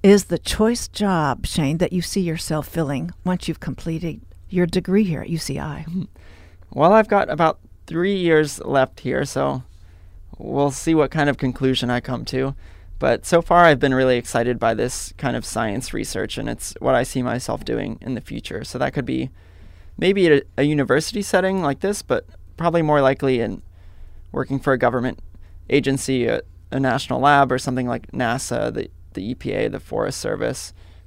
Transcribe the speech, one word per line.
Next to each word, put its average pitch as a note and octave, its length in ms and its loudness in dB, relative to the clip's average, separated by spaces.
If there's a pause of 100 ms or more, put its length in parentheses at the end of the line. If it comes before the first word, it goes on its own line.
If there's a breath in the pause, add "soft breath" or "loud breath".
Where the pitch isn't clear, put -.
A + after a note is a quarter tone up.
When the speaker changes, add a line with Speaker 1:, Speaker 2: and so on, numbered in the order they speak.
Speaker 1:
is G3+ 240 8
the - 140 -2
choice - 480 0
job, E3+ 580 0
Shane, D#3+ 340 0
that F3+ 140 0
you F3+ 80 0
see G3 200 -2
yourself D#3+ 460 -2
filling E3 440 -4 (120)
once F3+ 240 -2
you've D#3+ 120 -4
completed D#3+ 640 -6 (280)
your F3+ 160 2
degree F#3 380 2
here E3 180 -2
at - 80 -10
U E3 80 -2
C C#3 220 -6
I? D#3 280 -8
Speaker 2:
Mm-hmm. F3 160 -6 (680 soft breath)
Well, E3 220 6
I've A3 140 6
got G3+ 220 2
about D#3 300 0 (260)
three F3+ 300 -2
years D#3+ 440 2
left - 420 0
here, C3 240 -2
so C#3 380 -2 (760 soft breath)
we'll C#3 340 0
see D#3+ 240 0
what D3 160 2
kind D3 180 2
of C3 80 0
conclusion B2+ 520 0
I B2 100 0
come B2 260 -6
to. C3+ 300 -2 (440 soft breath)
But B2+ 260 2
so E3+ 160 4
far, F3 240 6
I've D3 140 8
been C3+ 140 2
really B2+ 240 4
excited A#2 420 0
by A2+ 140 2
this A2 440 -4
kind B2 180 -2
of A#2+ 100 -6
science A2+ 480 -4
research, G#2+ 440 -6
and A2 100 -6
it's - 320 -8
what C3 160 2
I B2 80 2
see B2+ 180 -4
myself A#2 440 -4
doing A2 360 -6
in C3 140 -8
the - 60 -8
future. - 420 -10
So - 140 -10
that C3+ 160 -2
could C3 120 -4
be B2+ 240 -4 (680 soft breath)
maybe F#3+ 300 2
at D#3 40 8 (260)
a, C3 40 4
a - 20 4
university D3 580 2
setting F#3+ 400 0
like C#3+ 200 -2
this, G3+ 200 -2
but - 240 -2 (300)
probably E3+ 260 2
more D3+ 200 4
likely C3+ 400 2
in G#2+ 200 -4 (680 soft breath)
working C3+ 280 -4
for C3+ 140 2
a B2 40 2
government B2 420 0 (500 soft breath)
agency, C3+ 580 2
a, A2+ 140 0 (300)
a C3 80 -2
national B2+ 400 -2
lab, C#3 320 6
or B2+ 80 0
something B2+ 280 -4
like A#2+ 240 -6
nasa, A#2+ 640 -2
the, - 160 -6 (240)
the F#2+ 160 -8
E C3 60 -6
P - 160 -8
A, G#2 160 -2
the G#2 120 -6
Forest - 400 -4
Service, G#2 540 -4 (340 soft breath)